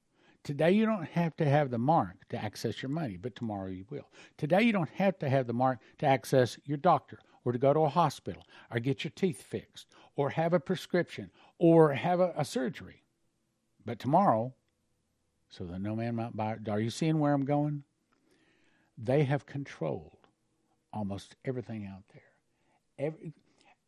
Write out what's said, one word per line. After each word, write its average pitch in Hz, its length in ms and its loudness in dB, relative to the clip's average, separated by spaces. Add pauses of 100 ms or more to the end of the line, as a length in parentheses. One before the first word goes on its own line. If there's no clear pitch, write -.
(440)
Today, 151 280 2
you 214 140 4
don't 214 220 -2
have 170 300 -2
to 160 80 0
have 139 260 4
the 117 60 -4
mark 123 520 0
to 117 80 -6
access 107 460 -6
your 131 60 -6
money, 139 280 -6
but 92 180 -10
tomorrow 101 340 -6
you 92 200 -12
will. 139 220 -14 (260)
Today, 165 240 2
you 233 100 4
don't 185 200 0
have 196 280 0
to 147 100 -2
have 131 180 2
the 120 60 -2
mark 127 260 0 (180)
to - 80 -4
access 131 600 2
your 143 120 -4
doctor 156 400 2 (260)
or 127 80 0
to 123 60 0
go 135 160 4
to 151 60 2
a 156 100 2
hospital 135 560 -2 (240)
or 120 100 -4
get 131 240 -2
your 156 120 -8
teeth 180 260 -2
fixed - 460 -12 (280)
or 143 140 0
have 165 240 0
a 180 60 6
prescription - 720 -4 (260)
or 165 360 8
have 175 260 0
a, 180 180 0
a - 80 -2
surgery. 190 580 -6 (800)
But 113 140 -6
tomorrow, 131 540 2 (960)
so - 140 -14
that 90 180 -10
no 104 140 -4
man 117 200 -4
might 117 200 -6
buy, 110 220 -4 (120)
are 104 100 0
you 117 100 0
seeing 160 300 0
where 147 140 2
I'm 139 120 0
going? 147 380 -2 (1120)
They 127 260 2
have 135 220 -2
controlled - 840 -10 (640)
almost 98 440 -8 (100)
everything 117 400 -8
out 98 260 -16
there. - 960 -14
Every, 160 260 -12 (540)